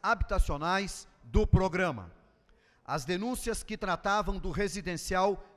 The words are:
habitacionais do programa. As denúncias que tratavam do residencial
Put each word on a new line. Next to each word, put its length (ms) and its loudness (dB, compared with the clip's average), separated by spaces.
habitacionais 1040 0
do 240 4
programa. 640 2
As 200 -4
denúncias 580 -4
que 140 -8
tratavam 600 0
do 120 -4
residencial 920 -2